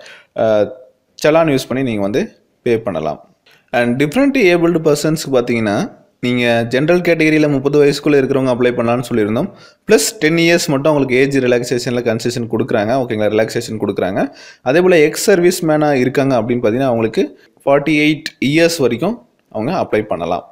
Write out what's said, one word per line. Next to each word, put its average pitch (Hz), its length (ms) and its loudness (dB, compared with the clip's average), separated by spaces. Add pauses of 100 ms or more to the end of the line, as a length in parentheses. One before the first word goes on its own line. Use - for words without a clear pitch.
(360)
அஹ், 107 340 2 (560)
சலான் 160 320 2
யூஸ் 131 100 -8
பண்ணி 131 160 -4
நீங்க 113 180 -4
வந்து 120 400 -4 (200)
பே 117 180 0
பண்ணலாம். 78 560 -6 (360)
And 123 320 0
different 262 380 0
abled 175 420 2
பர்சன்ஸ்க்கு 151 500 0
பார்த்தீங்கன்னா, 120 680 -2 (220)
நீங்க 120 480 0
ஜெனரல் 156 320 0
கேட்டகரியில 156 480 2
முப்பது 143 360 2
வயசுக்குள்ள 143 260 0
இருக்கிறவங்க 131 400 2
அப்ளை 123 200 0
பண்ணலாம்னு 120 320 -2 (100)
சொல்லியிருந்தோம். 113 380 -2 (400)
ப்ளஸ் - 280 2
டென் 156 160 0
இயர்ஸ் 170 320 2
மட்டும் 151 260 0
அவங்களுக்கு 135 220 0
ஏஜ் 139 220 2
ரிலாக்சேஷன்ல 123 640 0
கன்செஷன் 117 520 -2
கொடுக்குறாங்க. 117 540 -2
ஓகேங்களா? 107 240 -2
ரிலாக்சேஷன் 110 500 -2
கொடுக்குறாங்க. 104 480 -2 (340)
அதே 147 200 2
போல 180 180 4
எக்ஸ் 156 240 2
சர்வீஸ் 180 420 2
மேனா 151 260 2
இருக்காங்க 127 500 0
அப்படின்னு 120 140 -2
பார்த்தீங்கன்னா, 120 240 0
அவங்களுக்கு 113 600 -2 (260)
ஃபார்ட்டி 143 240 2
எயிட் 151 560 -2
இயர்ஸ் 165 320 2
வரைக்கும் 139 500 -2 (220)
அவங்க 113 380 -4
அப்ளை 107 140 0
பண்ணலாம். 85 500 -6